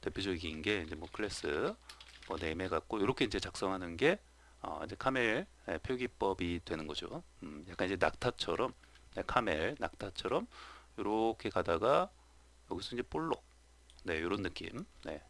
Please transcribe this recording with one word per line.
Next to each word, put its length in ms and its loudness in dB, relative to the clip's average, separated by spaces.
대표적인 600 -2
게 220 2
이제 120 -6
뭐 160 -10
클래스 640 0
뭐 100 -2
네임 240 0
해갖고 400 0
요렇게 240 4
이제 140 0
작성하는 580 -2
게, 220 4
어, 240 -6
이제 120 -8
카멜, 480 2
예, 100 0
표기법이 840 0
되는 240 -4
거죠. 360 -6
음, 260 -10
약간 180 -2
이제 120 0
낙타처럼, 760 2
네, 120 -2
카멜, 520 2
낙타처럼 680 -2
요렇게 500 2
가다가 600 4
여기서 240 -4
이제 80 -2
볼록, 400 -2
네, 180 0
요런 220 0
느낌. 420 -6
네. 240 -6